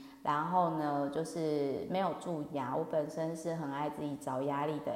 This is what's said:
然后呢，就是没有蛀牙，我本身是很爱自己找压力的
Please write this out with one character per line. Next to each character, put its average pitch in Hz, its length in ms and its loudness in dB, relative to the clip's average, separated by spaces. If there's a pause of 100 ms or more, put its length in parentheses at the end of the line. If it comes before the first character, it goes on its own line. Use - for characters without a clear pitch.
(220)
然 151 260 2
后 170 300 4
呢， 143 340 2
就 156 120 0
是 151 640 0
没 175 100 0
有 180 200 2
蛀 165 320 -4
牙， 135 240 -2
我 156 80 2
本 156 260 0
身 160 260 -2
是 165 200 -2
很 151 160 -4
爱 147 180 -2
自 143 140 -6
己 143 140 -2
找 131 260 -2
压 143 220 0
力 151 140 0
的 143 160 -2